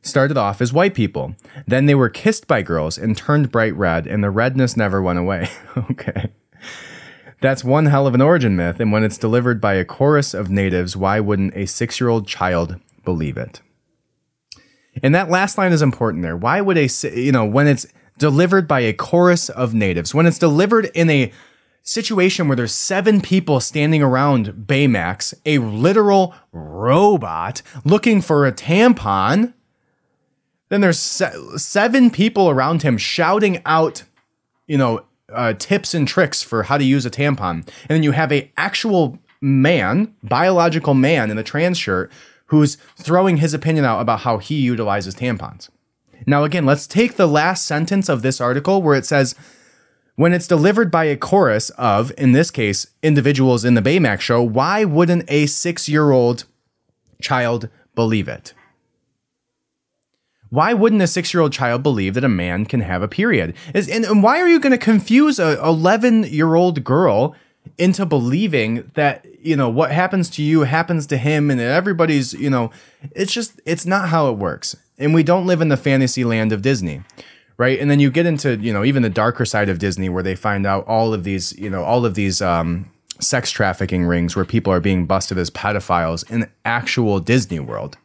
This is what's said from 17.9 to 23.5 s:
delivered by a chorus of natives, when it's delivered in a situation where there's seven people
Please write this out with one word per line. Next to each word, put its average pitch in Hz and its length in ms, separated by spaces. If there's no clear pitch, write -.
delivered 165 500
by 135 120
a 113 120
chorus 175 560
of 120 240
natives, 95 420
when 160 120
it's 170 120
delivered 185 560
in 165 140
a 135 240
situation 190 640
where 139 100
there's 117 180
seven 196 480
people 165 380